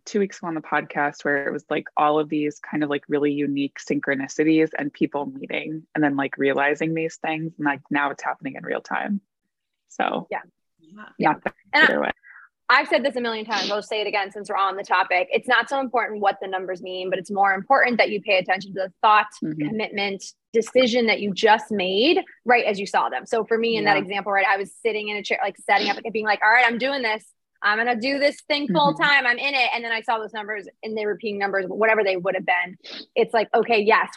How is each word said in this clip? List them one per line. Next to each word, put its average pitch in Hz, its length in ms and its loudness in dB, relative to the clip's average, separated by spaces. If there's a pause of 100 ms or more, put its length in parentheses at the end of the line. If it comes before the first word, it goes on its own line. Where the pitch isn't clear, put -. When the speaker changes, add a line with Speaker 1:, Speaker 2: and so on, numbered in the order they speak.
Speaker 1:
two - 160 -2
weeks 196 180 -2
ago - 80 -10
on 165 80 -4
the 156 60 -4
podcast, 151 640 -4
where 143 240 0
it - 40 -2
was, 147 160 -8
like, 151 180 -4 (100)
all 151 240 4
of 151 80 -2
these 147 320 -4
kind 151 240 -4
of, 143 40 0
like, 143 200 -2
really 147 240 2
unique 143 480 -2
synchronicities 151 960 0
and 143 140 -6
people 143 340 -4
meeting 151 560 -8 (120)
and 151 100 2
then, 139 120 2
like, 139 220 -4
realizing 143 560 0
these 160 220 -4
things. 160 420 -6
And, 151 80 -6
like, 139 140 0 (100)
now 143 220 0
it's - 100 -14
happening 135 320 -8
in - 100 -14
real - 160 -4
time. - 400 -4 (680)
So - 420 -2
Speaker 2:
Yeah. 415 120 -6 (360)
Speaker 3:
Yeah. 165 540 -4
Speaker 1:
not - 120 -8
that - 100 -4 (180)
Speaker 2:
And 294 100 4
I, 311 40 8
Speaker 1:
either - 140 0
way. - 100 -2 (580)
Speaker 2:
I've 277 200 4
said 285 160 2
this 269 120 -2
a 247 40 -4
million 226 240 -6
times. 202 280 -2
I'll 208 100 -2
say 214 200 -4
it 196 40 -4
again 196 240 -2
since 202 180 -12
we're 208 80 -4
on 190 200 0
the 196 80 -6
topic. 180 480 2
It's 233 160 0
not 233 200 4
so 277 120 0
important 220 400 -2
what 202 200 2
the 202 80 -8
numbers 185 320 -4
mean, 185 300 -8
but 185 80 -2
it's 185 120 -10
more 196 240 4
important 240 440 2
that 190 120 2
you 208 100 -4
pay 196 180 2
attention 190 360 -2
to 190 120 -4
the 190 60 -14 (100)
thought, 214 240 6 (160)
Speaker 1:
Mm-hmm. 156 260 -4
Speaker 2:
commitment, 202 540 -4 (300)
decision 233 560 2
that 208 120 0
you 202 140 -2
just 220 380 4
made 208 500 2 (220)
right 240 200 4
as 202 140 0
you 196 80 -6
saw 165 220 0
them. 127 180 -6
So 226 180 0
for 226 140 0
me 226 180 0
in 208 100 -2
that 208 100 6
Speaker 1:
Yeah. 196 60 2
Speaker 2:
example, 196 300 -4
right, 196 160 4
I 196 100 2
was 196 180 -8
sitting 214 320 -4
in 208 80 -4
a 202 80 -6
chair, - 180 -2
like, 202 160 -4
setting 202 320 2
up 202 140 -4
and 226 80 -6
being 214 120 -2
like, 208 200 0
"All 214 60 6
right, 247 140 6
I'm 233 140 2
doing 262 240 -2
this. 220 220 -2 (380)
I'm 208 160 2
gonna 240 180 0
do 269 220 -2
this 285 240 0
thing 294 260 -2
full 285 260 4
Speaker 1:
Mm-hmm. - 80 -4
Speaker 2:
time. 277 240 4
I'm 240 120 2
in 277 160 -2
it." 247 180 2
And 233 120 -4
then 233 80 -6
I 226 100 -2
saw 226 160 0
those 214 160 -8
numbers 208 320 -8 (160)
and 220 140 -8
they 214 100 -4
were 208 140 0
being 208 180 -6
numbers, 196 280 0
whatever 214 380 2
they 190 120 0
would 185 180 -2
have 185 120 -6
been. 180 300 -2 (380)
It's 220 180 0
like, 220 220 0
"Okay, 226 260 2
yes, 202 360 4